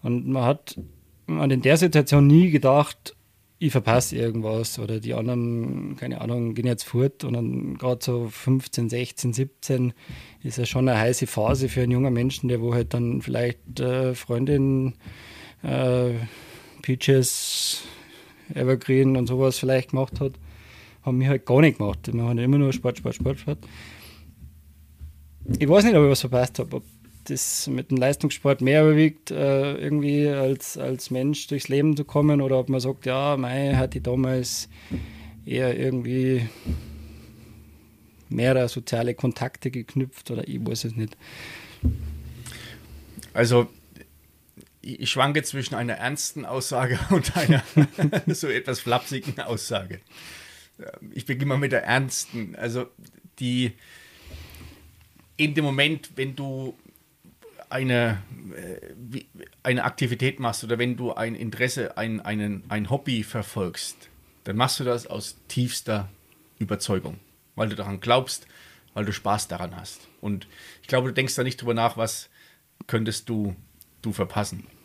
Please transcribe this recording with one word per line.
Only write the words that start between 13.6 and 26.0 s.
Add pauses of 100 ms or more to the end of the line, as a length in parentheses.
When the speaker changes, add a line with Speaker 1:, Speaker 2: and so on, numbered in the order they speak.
Speaker 1:
äh,
Freundin, (680)
äh, (680)
Peaches, (680)
Evergreen
und
sowas
vielleicht
gemacht
hat, (680)
haben
wir
halt
gar
nicht
gemacht.
Wir
haben
immer
nur
Sport,
Sport,
Sport,
Sport. (2000)
Ich
weiß
nicht,
ob